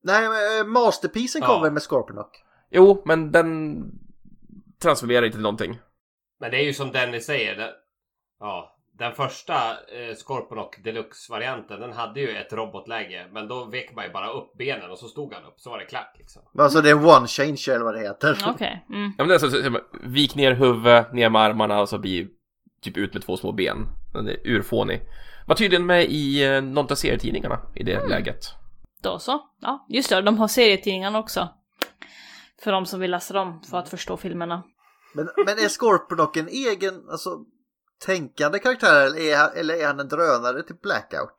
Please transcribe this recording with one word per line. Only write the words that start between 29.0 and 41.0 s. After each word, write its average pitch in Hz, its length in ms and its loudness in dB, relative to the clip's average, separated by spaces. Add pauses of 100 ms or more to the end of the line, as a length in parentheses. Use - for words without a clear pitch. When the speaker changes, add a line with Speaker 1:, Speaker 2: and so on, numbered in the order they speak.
Speaker 4:
Då 180 160 -4
så. 277 200 -4 (220)
Ja, 269 280 -8
just 247 200 -2
det, 190 120 4
de 208 160 4
har 214 100 4
serietidningarna 202 720 2
också. 185 300 -4 (1120)
För 214 80 -2
de 190 140 0
som 185 140 -10
vill 185 120 -2
läsa 180 220 -6
dem, 180 360 -4
för 180 80 -6
att 175 120 -8
förstå 180 280 -10
filmerna. 175 460 -8 (500)
Speaker 1:
Men, 156 240 -6
men 196 100 2 (180)
är - 40 0
Scorponok 170 680 2
en 160 100 -4
egen, 196 460 -4 (160)
alltså, 160 200 -8 (760)
tänkande 160 540 -2
karaktär, 196 460 6
eller 151 140 -2 (120)
är 143 60 4
han, 151 180 6
eller 160 180 -4 (100)
är 147 40 0
han 143 120 -2
en 139 80 -6
drönare 139 560 0
till 170 120 -16
Blackout? 110 640 -6